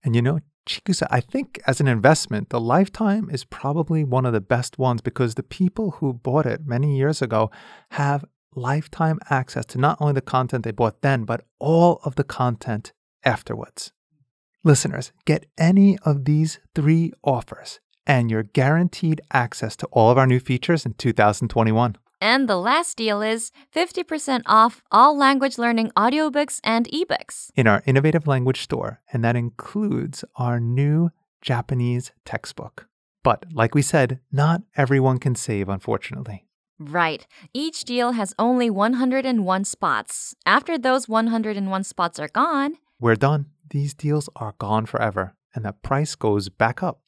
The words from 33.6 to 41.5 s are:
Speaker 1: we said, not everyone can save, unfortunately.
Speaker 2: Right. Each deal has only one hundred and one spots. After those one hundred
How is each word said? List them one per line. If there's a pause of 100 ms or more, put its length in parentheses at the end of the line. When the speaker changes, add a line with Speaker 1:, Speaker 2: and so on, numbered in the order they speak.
Speaker 1:
we
said, (100)
not (120)
everyone
can
save,
unfortunately. (320)
Speaker 2:
Right. (260)
Each
deal
has
only
one
hundred
and
one
spots. (100)
After
those
one
hundred